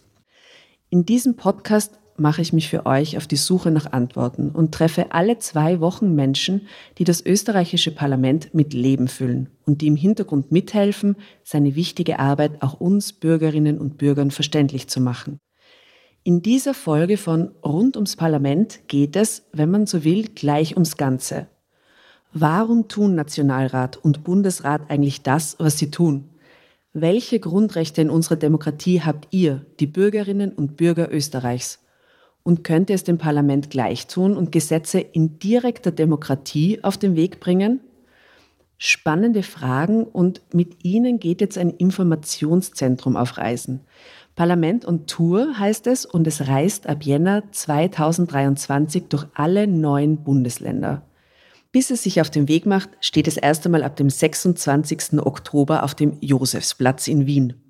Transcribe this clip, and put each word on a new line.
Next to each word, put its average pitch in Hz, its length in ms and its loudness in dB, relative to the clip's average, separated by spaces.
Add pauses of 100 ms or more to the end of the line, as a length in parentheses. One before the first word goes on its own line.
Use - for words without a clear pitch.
(880)
In 175 180 2
diesem 247 280 2
Podcast 208 640 -2 (200)
mache 151 260 0
ich 165 100 -2
mich 160 160 2
für - 160 -4
euch 143 320 0
auf 156 80 -6
die 151 100 -2
Suche 180 360 0
nach 151 220 0
Antworten 127 580 -2
und 156 240 0
treffe 160 360 0
alle 214 280 0
zwei 160 400 0
Wochen 180 340 0
Menschen, 147 540 0 (320)
die 180 40 0
das 170 220 2
österreichische 185 640 0
Parlament 139 640 0
mit 147 220 2
Leben 127 320 2
füllen 131 420 -4 (160)
und 147 160 0
die 156 60 0
im 151 80 4
Hintergrund 160 560 0
mithelfen, 202 640 2 (280)
seine 143 300 0
wichtige 165 460 -4
Arbeit 147 420 0
auch 139 180 -4
uns 196 320 0
Bürgerinnen 156 680 0
und 147 180 -6
Bürgern 143 320 2
verständlich 143 580 -2
zu - 140 -4
machen. 127 380 -4 (840)
In 175 220 2
dieser 262 320 0
Folge 175 420 0
von 165 320 -2 (160)
Rund 196 320 0
ums 202 180 -4
Parlament 156 720 0
geht 143 280 0
es, 220 360 -2
wenn 156 200 0
man 208 160 2
so 165 160 -2
will, 196 320 2
gleich 147 400 0
ums 165 200 2
Ganze. 135 520 -4 (840)
Warum 214 540 2
tun 202 280 0
Nationalrat 131 840 -2
und 151 260 0
Bundesrat 175 680 -2
eigentlich 143 320 0
das, 147 340 -2
was 156 220 0
sie 151 100 -2
tun? 147 400 -2 (680)
Welche 196 440 0
Grundrechte 175 600 0
in 156 100 2
unserer 165 240 2
Demokratie 156 640 0
habt 151 300 -4
ihr, 147 340 0 (140)
die 143 80 2
Bürgerinnen 202 640 0
und 147 260 -6
Bürger 165 340 2
Österreichs? 127 680 -4 (640)
Und 170 200 2
könnt 170 280 0
ihr 196 40 2
es 185 80 -4
dem 175 140 0
Parlament 143 540 0
gleich 120 340 -4
tun 190 320 0
und 165 140 -2
Gesetze 160 480 0
in 160 400 -2
direkter 233 500 0
Demokratie 156 920 0
auf 196 160 -2
den 190 160 2
Weg 175 240 0
bringen? 196 400 0 (1000)
Spannende 202 640 0
Fragen 160 600 -2
und 180 400 0 (100)
mit 175 320 0
ihnen 226 340 2
geht 175 220 -2
jetzt 190 160 -2
ein 175 140 0
Informationszentrum 160 1500 0
auf 123 220 -4
Reisen. 120 400 -6 (560)
Parlament 175 520 0
on 165 200 -2
Tour 208 500 0
heißt 208 300 -2
es 254 180 0
und 165 220 0
es 147 200 -4
reist 139 380 0
ab 147 160 -4
Jänner 165 400 2 (100)
zweitausenddreiundzwanzig 151 1600 0
durch 151 240 -2
alle 185 320 0
neun 151 520 2
Bundesländer. 139 920 -2 (640)
Bis 262 180 2
es 240 140 -4
sich 175 180 2
auf 156 80 -2
den 143 180 2
Weg 160 200 2
macht, 190 220 0 (120)
steht 151 260 0
es 156 80 0
erst 151 300 0
einmal 165 160 2
ab 135 140 -4
dem 139 160 2
sechsundzwanzigsten 156 1080 0
Oktober 143 600 0
auf 139 140 -4
dem 147 260 0
Josefsplatz 131 840 0
in 143 180 2
Wien 135 300 0 (140)